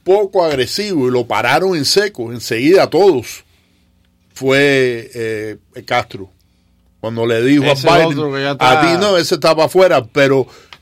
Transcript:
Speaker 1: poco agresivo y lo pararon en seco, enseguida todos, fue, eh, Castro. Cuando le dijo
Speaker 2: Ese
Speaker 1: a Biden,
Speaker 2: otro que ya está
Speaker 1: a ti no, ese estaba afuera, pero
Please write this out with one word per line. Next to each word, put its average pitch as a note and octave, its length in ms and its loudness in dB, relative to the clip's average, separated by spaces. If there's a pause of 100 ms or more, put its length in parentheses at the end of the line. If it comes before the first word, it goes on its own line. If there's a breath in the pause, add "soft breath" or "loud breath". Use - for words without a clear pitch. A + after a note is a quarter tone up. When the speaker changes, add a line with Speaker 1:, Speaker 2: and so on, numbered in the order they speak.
Speaker 1:
poco G3 400 2
agresivo D3+ 640 -2
y - 20 -2
lo B2 160 -2
pararon C3+ 500 0
en C#3 80 -4
seco, F#3+ 480 -2
enseguida B2+ 560 0
todos, D#3 560 0 (920)
fue, C3 800 0
eh, A2 420 -8 (280)
Castro. A#2+ 460 -6 (680)
Cuando A2+ 260 -4
le A2+ 160 0
dijo C#3 220 2
Speaker 2:
Ese C3+ 240 0
Speaker 1:
a E3+ 80 6
Biden, D#3+ 220 0
Speaker 2:
otro D3 140 -6
que C3+ 100 -6
ya C#3+ 100 -4
está B2+ 280 2
Speaker 1:
a - 20 2 (120)
ti - 60 -2
no, G#3 160 0
ese E3+ 200 -2
estaba D#3 280 2
afuera, E3+ 400 2
pero C3+ 420 0 (360 loud breath)